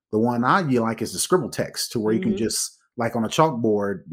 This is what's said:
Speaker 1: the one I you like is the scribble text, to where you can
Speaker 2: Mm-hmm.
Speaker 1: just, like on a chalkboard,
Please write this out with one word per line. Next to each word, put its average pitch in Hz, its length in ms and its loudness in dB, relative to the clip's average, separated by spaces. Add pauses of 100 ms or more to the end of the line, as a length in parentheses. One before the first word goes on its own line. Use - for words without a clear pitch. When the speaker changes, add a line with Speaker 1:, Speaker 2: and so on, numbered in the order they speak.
(120)
Speaker 1:
the 107 80 2
one 120 240 2
I 170 180 4
you 127 200 2
like 113 200 -2
is 107 120 -4
the 87 60 -6
scribble 170 300 0
text, - 440 -6
to 120 60 -2
where 107 140 2
you 147 80 2
can 110 120 0
Speaker 2:
Mm-hmm. 110 120 -2
Speaker 1:
just, - 320 -4 (180)
like 117 200 -2
on 113 100 0
a - 40 -4
chalkboard, 110 840 2